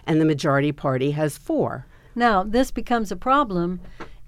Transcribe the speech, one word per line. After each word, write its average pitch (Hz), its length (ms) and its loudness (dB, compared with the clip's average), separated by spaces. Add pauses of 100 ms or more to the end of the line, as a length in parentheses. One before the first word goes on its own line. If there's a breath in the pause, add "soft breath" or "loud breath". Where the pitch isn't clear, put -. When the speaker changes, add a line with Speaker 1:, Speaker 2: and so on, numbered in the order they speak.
Speaker 1:
and 160 140 4
the 160 60 4
majority 147 460 2
party 139 400 0
has 151 260 -2
four. 214 480 -2 (300 soft breath)
Speaker 2:
Now, 233 260 2
this 220 300 0
becomes 226 400 -2
a 180 40 -6
problem 185 640 0 (480 loud breath)